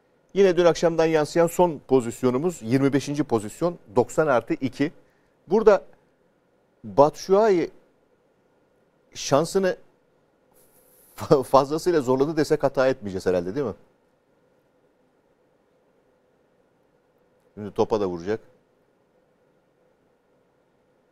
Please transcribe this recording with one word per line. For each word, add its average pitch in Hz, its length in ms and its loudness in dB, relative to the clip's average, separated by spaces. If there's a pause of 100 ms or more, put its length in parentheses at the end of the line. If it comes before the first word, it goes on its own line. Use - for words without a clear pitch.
(340)
Yine 185 220 4
dün 175 80 4
akşamdan 165 400 2
yansıyan 160 420 2
son 165 420 0
pozisyonumuz, 127 720 0
yirmi 131 300 0
beşinci 143 320 -2
pozisyon, 123 540 -4 (180)
doksan 139 300 0
artı 131 280 0
iki. 139 380 -4 (540)
Burada 208 360 4 (1000)
Batshuayi 165 840 2 (1400)
şansını 175 640 -2 (1400)
fa-, 143 260 0
fazlasıyla 151 580 0
zorladı 135 360 0
desek 151 260 -2
hata 131 260 0
etmeyeceğiz 101 380 -6
herhalde, 90 280 -2
değil 139 120 -6
mi? 95 80 -8 (3750)
Şimdi 101 160 -14
topa 107 300 -2
da 101 60 -4
vuracak. 90 340 -6 (2750)